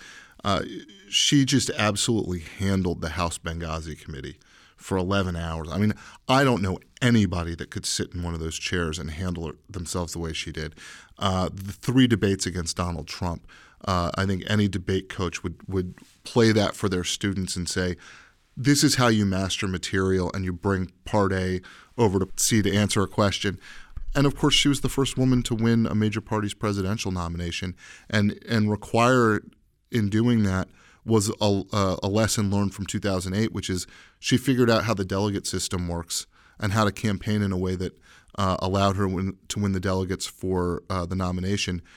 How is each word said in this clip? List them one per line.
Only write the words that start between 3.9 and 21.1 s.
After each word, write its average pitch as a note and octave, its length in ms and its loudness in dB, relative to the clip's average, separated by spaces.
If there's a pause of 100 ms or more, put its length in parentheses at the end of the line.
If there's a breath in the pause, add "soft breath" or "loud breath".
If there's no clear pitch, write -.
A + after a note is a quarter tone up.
Committee C#2 380 -12 (400 soft breath)
for - 180 -4
eleven F#2 400 0
hours. E2 340 -6
I C#2+ 60 -4
mean, G#2 160 2 (340 loud breath)
I C3 160 4
don't A#2+ 200 4
know F#2 160 0 (240)
anybody F#2+ 540 2
that - 140 -12
could - 140 -8
sit - 300 -4
in F2+ 80 -6
one E2+ 100 -4
of E2 80 -6
those E2 180 -6
chairs E2 400 -2
and E2 120 -8
handle E2+ 400 -6
it - 60 -14 (140)
themselves F2 440 -6
the E2+ 60 -8
way D#2+ 120 -6
she D#2+ 200 -8
did. D2+ 220 -8 (440 loud breath)
Uh, F#2 340 0
the G2 200 -10
three B2+ 340 2
debates G2+ 400 0
against F2 320 -6
Donald E2+ 300 -6
Trump, - 380 -8 (380 loud breath)
uh, F2+ 300 0
I F#2+ 100 0
think F#2+ 220 -2
any G#2 220 2
debate F#2 420 -4
coach F2 320 -4
would, E2+ 260 -8
would F#2 280 -4 (280)
play A2+ 280 6
that G#2 220 2
for - 140 -4
their F2+ 160 -2
students F#2+ 520 -2
and F2 120 -4
say, F2+ 280 -2 (600 loud breath)
"This C#3+ 280 4
is C3+ 120 4
how B2 120 6
you G#2+ 180 4
master F#2+ 400 0
material F#2+ 680 0
and F#2+ 120 -4
you F#2 80 -4
bring F#2 400 0 (120)
part G2 280 2